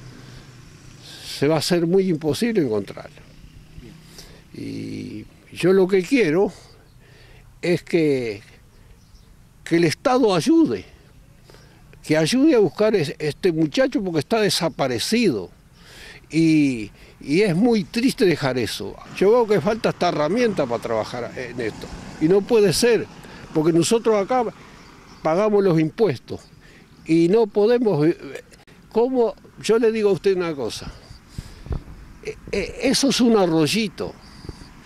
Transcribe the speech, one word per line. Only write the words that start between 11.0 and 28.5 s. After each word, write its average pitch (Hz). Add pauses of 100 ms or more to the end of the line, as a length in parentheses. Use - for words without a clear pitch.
que 156
ayude 254
a 226
buscar 208
es-, 156
este 151
muchacho 165
porque 165
está 220
desaparecido. 151 (840)
Y, 147 (280)
y 151
es 190
muy 220
triste 233
dejar 139
eso. 104 (220)
Yo 190
veo 240
que 202
falta 220
esta 233
herramienta 180
para 117
trabajar 113
en 123
esto. 110 (340)
Y 156
no 196
puede 202
ser, 220 (480)
porque 160
nosotros 220
acá 233 (800)
pagamos 202
los 165
impuestos 156 (680)
y 165
no 220
podemos, 208
eh, 170 (760)